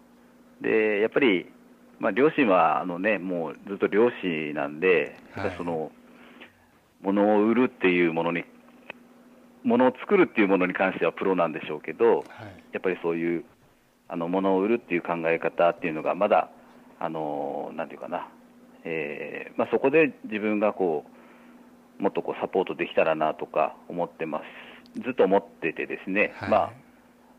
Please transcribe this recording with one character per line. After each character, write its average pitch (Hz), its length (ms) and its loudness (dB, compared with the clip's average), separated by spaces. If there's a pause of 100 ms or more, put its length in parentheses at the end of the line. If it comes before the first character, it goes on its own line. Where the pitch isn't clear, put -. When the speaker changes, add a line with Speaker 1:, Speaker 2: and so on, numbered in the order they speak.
(600)
Speaker 1:
で、 110 380 2
や 107 80 2
っ - 40 2
ぱ - 80 0
り、 107 320 2 (480)
ま 113 100 0
あ、 - 20 -4
両 127 200 4
親 147 160 2
は、 85 320 4
あ 82 60 -6
の 87 140 -6
ね、 104 180 0
も 85 320 -4
う 67 180 -14
ず 98 80 -6
っ - 20 -12
と 98 100 0
漁 107 240 4 (100)
師 78 320 -4
な 71 140 -4
ん 76 120 -10
で、 80 380 2 (140)
Speaker 2:
は - 100 -10
い。 98 40 -4
Speaker 1:
や 98 40 -2
っ - 20 -12
ぱ - 60 -14
そ 87 60 -8
の、 82 280 -6 (1120)
物 101 360 2
を 104 100 4
売 113 80 4
る 127 100 4
っ 123 40 0
て - 180 -2
い 87 200 4
う 82 60 0
も 82 100 -2
の 85 80 -2
に、 85 120 -4 (1200)
物 120 240 4
を 123 120 2
作 - 180 0
る 180 60 8
っ 131 40 2
て - 140 0
い - 20 6
う 98 40 4
も 95 100 4
の 92 100 2
に 90 60 -2
関 92 200 0
し 92 60 -8
て 90 60 0
は 82 60 2
プ - 140 -6
ロ 95 100 2
な 87 120 2
ん 76 60 -4
で 76 120 -10
し - 60 -10
ょ 76 60 -8
う 73 40 -12
け 80 120 -12
ど、 107 240 4
Speaker 2:
は 71 40 -2
い。 - 40 -12 (460)
Speaker 1:
や 104 80 -6
っ - 20 -20
ぱ 95 80 -2
り 90 120 -4
そ 85 120 -2
う - 20 -2
い 85 220 0
う、 80 80 -8 (640)
あ - 80 -10
の、 85 120 -4
物 95 280 0
を 92 60 2
売 98 60 2
る 113 80 2
っ 117 40 -2
て - 140 -8
い 85 40 0
う 82 40 -2
考 87 140 -4 (100)
え 82 140 0
方 85 300 2
っ 85 100 -4
て - 80 -6
い - 20 -2
う 78 40 -6
の 76 100 -8
が 71 100 -2
ま 95 140 0
だ、 98 220 2 (500)
あ 85 100 -6
の、 73 680 -6
な 80 100 -8
ん - 20 -16
て 69 80 -16
い - 20 -18
う - 20 -18
か - 80 -14
な、 82 220 -8 (540)
え 76 720 -8
ー、 - 40 -16
ま 120 80 0
あ、 - 60 -14
そ 113 80 2
こ 139 100 2
で 147 240 4 (120)
自 107 140 -6
分 107 200 -2
が 104 140 0
こ 82 300 -2 (960)
う、 - 20 -4
も 98 80 2
っ - 20 -18
と - 100 -4
こ - 160 -6
う、 - 20 -14
サ 101 80 -4
ポ 95 140 0
ー 90 40 0
ト 80 100 -6
で 80 120 -4
き - 60 -12
た 95 100 4
ら 80 120 2
な 78 180 0
と 78 140 -8
か - 280 -2 (140)
思 87 160 -4
っ - 20 -10
て - 180 -10
ま 76 180 -8 (520)
す。 113 60 -10
ず 120 80 -8
っ 131 60 -6
と - 80 4
思 98 160 4
っ - 60 -16
て - 280 -6
て 69 140 -8
で 67 160 -10
す - 60 -12
ね、 95 260 0
Speaker 2:
は - 120 -10
い。 - 20 -6
Speaker 1:
ま 104 80 4 (800)